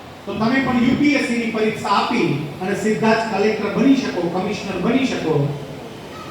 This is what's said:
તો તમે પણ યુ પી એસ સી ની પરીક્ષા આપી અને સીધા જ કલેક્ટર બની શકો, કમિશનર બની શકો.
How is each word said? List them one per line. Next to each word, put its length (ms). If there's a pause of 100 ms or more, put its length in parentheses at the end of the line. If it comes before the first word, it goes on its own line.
(260)
તો 80
તમે 260
પણ 220
યુ 160
પી 140
એસ 160
સી 80
ની 140
પરીક્ષા 380
આપી 600 (140)
અને 120
સીધા 400
જ 40
કલેક્ટર 600
બની 180
શકો, 240
કમિશનર 600
બની 260
શકો. 520 (720)